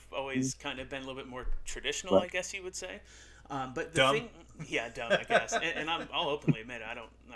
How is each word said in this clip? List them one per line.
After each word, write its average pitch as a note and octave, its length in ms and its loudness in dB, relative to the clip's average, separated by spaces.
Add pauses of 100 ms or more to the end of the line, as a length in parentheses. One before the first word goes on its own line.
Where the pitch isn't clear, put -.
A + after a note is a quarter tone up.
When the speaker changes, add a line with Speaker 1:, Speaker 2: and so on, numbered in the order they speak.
(160)
Speaker 1:
always C3 380 2
Speaker 2:
Mm-hmm. - 140 -8
Speaker 1:
kind C3 120 -6
of C3 80 -8
been C3+ 140 -6
a C3 40 -8
little C3 140 -8
bit B2+ 80 -10
more B2 180 -6 (180)
traditional, D3 520 0
Speaker 2:
Right. F#3 80 8
Speaker 1:
I F3+ 40 -6
guess F3+ 260 -2
you F#3+ 80 -8
would F#3 140 -8
say. F#3+ 240 -8 (500)
Um, C3 240 -4
but D#3+ 180 -4
the C3 80 4
Speaker 3:
Dumb. C3+ 140 8
Speaker 1:
thing, - 140 0 (400)
yeah, A#2+ 220 0
dumb, A#2 200 -6
I A#2+ 160 4
guess. - 280 4
And, D#3 100 0
and D#3 260 -2
I'm, E3 220 -2
I'll D#3 160 0
openly C#3+ 320 2
admit A#2 220 -10
it, G#2+ 40 -8
I A#2 60 -8
don't, A2+ 160 -10 (280)